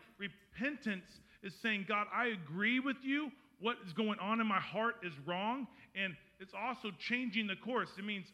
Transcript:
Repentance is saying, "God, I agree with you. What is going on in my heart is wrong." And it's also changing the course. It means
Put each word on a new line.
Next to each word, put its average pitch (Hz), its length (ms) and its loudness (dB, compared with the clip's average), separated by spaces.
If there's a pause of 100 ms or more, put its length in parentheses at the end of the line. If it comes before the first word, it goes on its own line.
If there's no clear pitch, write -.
(180)
Repentance 202 1040 -4 (200)
is 196 140 -8
saying, 208 280 0
"God, 208 280 2
I 226 160 2
agree 202 520 2
with 262 240 0
you. 277 280 0 (280)
What 233 220 0
is 180 120 -8
going 208 260 2
on 214 220 2
in 220 60 4
my 196 120 6
heart 220 440 0
is 170 160 -6
wrong." 202 480 0 (260)
And 190 240 -2 (220)
it's 190 140 -14
also 220 380 -2
changing 220 560 0
the 190 80 -2
course. 202 420 0
It 196 60 -8
means 202 300 -6